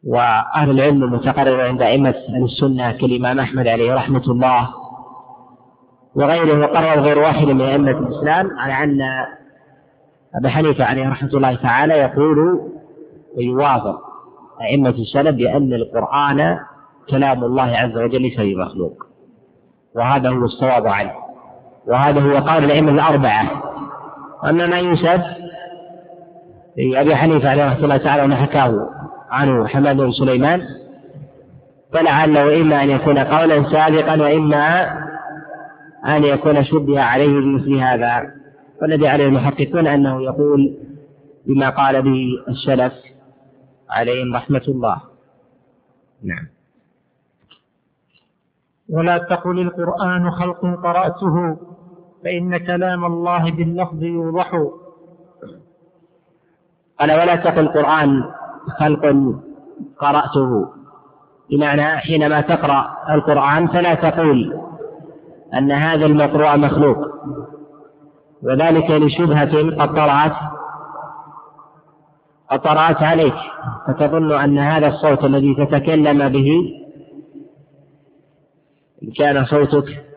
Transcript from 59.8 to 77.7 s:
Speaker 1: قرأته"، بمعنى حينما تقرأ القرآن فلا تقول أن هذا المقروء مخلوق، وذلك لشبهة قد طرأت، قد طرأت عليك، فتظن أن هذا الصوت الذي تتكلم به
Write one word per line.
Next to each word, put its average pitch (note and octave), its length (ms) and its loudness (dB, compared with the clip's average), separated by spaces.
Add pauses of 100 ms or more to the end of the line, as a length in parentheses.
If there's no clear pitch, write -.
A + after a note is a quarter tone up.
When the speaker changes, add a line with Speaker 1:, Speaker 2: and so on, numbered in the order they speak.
Speaker 1:
قرأته"، C3+ 720 0 (840)
بمعنى D3 320 2
حينما D3+ 580 0
تقرأ D3 460 0 (240)
القرآن D3 580 2
فلا F3 260 0
تقول D#3 640 0 (960)
أن C3+ 180 0
هذا D#3 340 0
المقروء D3 500 4
مخلوق، C#3+ 420 2 (1400)
وذلك D#3+ 480 2
لشبهة D3+ 920 2
قد C#3+ 120 -2
طرأت، D3+ 380 2 (2250)
قد C3+ 100 0
طرأت D#3 420 2
عليك، D#3+ 320 2 (520)
فتظن D3+ 460 0
أن C#3+ 260 2
هذا D3+ 300 2
الصوت D3 360 0
الذي C#3 300 2
تتكلم C#3+ 720 2
به C#3 440 2 (2250)